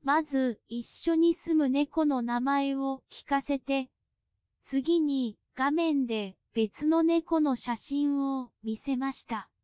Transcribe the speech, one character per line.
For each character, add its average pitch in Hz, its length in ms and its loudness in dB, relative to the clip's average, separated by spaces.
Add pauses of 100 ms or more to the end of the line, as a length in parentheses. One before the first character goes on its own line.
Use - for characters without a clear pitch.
ま 294 220 2
ず、 262 360 -2 (100)
一 233 140 -8
緒 - 300 -4
に 330 220 4
住 - 180 -4
む 302 160 4
猫 285 360 0
の 269 180 0
名 240 160 -2
前 277 340 0
を 269 380 -4
聞 - 160 -20
か 277 140 0
せ 277 180 -2
て、 269 320 -2 (720)
次 294 360 0
に 269 380 0 (180)
画 262 140 0
面 302 380 2
で 214 280 -4 (200)
別 226 320 0
の 320 160 4
猫 330 360 2
の 294 160 2
写 240 200 -4
真 285 460 -2
を 269 280 -4 (140)
見 220 120 -4
せ 269 220 -4
ま 269 140 -2
し - 160 -12
た。 214 240 -8 (120)